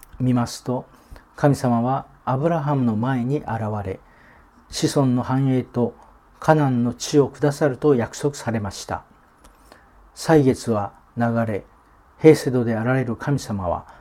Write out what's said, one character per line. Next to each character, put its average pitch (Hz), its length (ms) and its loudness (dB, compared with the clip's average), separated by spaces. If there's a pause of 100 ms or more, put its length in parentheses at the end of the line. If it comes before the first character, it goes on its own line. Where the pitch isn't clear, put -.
(180)
見 127 140 2
ま 120 140 2
す - 180 -12
と、 127 220 -4 (500)
神 143 180 4
様 120 280 0
は 131 240 -2 (180)
ア 131 140 -2
ブ 156 100 0
ラ 165 140 0
ハ 147 120 0
ム 131 100 0
の 110 120 0
前 120 280 -2
に 139 140 -2
現 - 100 -10 (360)
れ、 95 160 -8 (680)
子 - 260 -2
孫 135 120 2
の 123 140 2
繁 131 280 0
栄 127 140 0
と 120 300 -2 (460)
カ 160 160 4
ナ 147 120 2
ン 123 140 0
の 120 100 0
地 - 280 0
を 131 80 4
く - 100 -14
だ 143 140 2
さ 147 160 0
る 123 80 -2
と 151 180 4
約 113 240 -2
束 143 160 -2
さ - 160 -8
れ 113 80 -2
ま 101 140 -6
し - 120 -14
た。 - 200 -8 (1080)
歳 156 300 2
月 127 300 0
は 104 200 -4 (240)
流 117 80 -2 (220)
れ、 104 180 -6 (540)
ヘ 156 160 8
セ 143 160 -4
ド 123 140 0
で 113 120 -2
あ 110 60 -4
ら 123 120 0
れ 131 100 0
る 117 100 -6
神 143 240 -2
様 98 300 -4
は、 - 180 -4 (140)